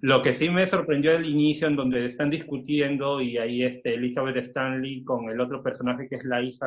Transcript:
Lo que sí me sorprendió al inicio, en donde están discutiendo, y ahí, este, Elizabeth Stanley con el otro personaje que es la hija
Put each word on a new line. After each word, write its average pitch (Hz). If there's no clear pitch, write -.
Lo 131
que -
sí 156
me 180
sorprendió 160
al 165
inicio, 151
en 147
donde 127
están 139
discutiendo, 143
y 120
ahí, 120
este, 123
Elizabeth 127
Stanley 131
con 117
el 113
otro 127
personaje 123
que 131
es -
la 123
hija 127